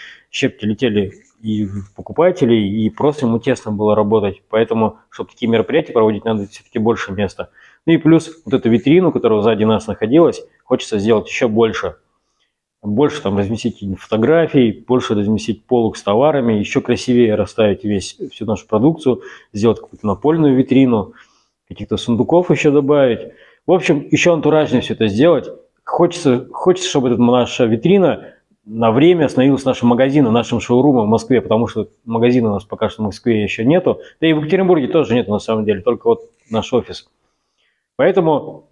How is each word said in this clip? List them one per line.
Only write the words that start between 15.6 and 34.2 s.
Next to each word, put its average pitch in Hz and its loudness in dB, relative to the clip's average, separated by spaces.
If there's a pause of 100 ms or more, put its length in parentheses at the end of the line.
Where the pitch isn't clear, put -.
полок 117 0
с - -18
товарами, 123 0
еще 104 -2
красивее 120 0
расставить 104 -2
весь, 101 -4 (140)
всю - -12
нашу 104 -6
продукцию, 127 0 (320)
сделать 104 0
какую-то - -20
напольную 143 0
витрину, 127 2 (540)
каких-то 104 -8
сундуков 127 0
еще 151 2
добавить. 139 0 (320)
В 156 0
общем, 170 0
еще 170 2
антуражнее 147 0
все - -8
это 110 -2
сделать. 123 2 (360)
Хочется, 135 0
хочется, - -2
чтобы 131 -2
эта 120 0
наша 120 2
витрина 131 0 (320)
на 113 0
время 156 4
становилась 131 0
нашим 123 0
магазином, 131 2
нашим 117 0
шоурумом 123 2
в - -2
Москве, 110 2
потому 113 0
что 107 -6 (180)
магазина 117 0
у 104 -2
нас 98 -6
пока 107 -6
что - -10
в 107 -2
Москве 107 -2
еще 104 -6
нету, 151 0 (180)
да 160 0